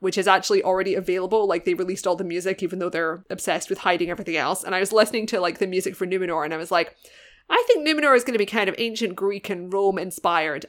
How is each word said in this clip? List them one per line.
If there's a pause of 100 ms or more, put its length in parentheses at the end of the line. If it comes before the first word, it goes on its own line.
which
is
actually
already
available.
Like,
they
released
all
the
music,
even
though
they're
obsessed
with
hiding
everything
else.
And
I
was
listening
to,
like,
the
music
for
Numenor,
and
I
was
like, (540)
"I
think
Numenor
is
gonna
be
kind
of
ancient
Greek
and
Rome
inspired."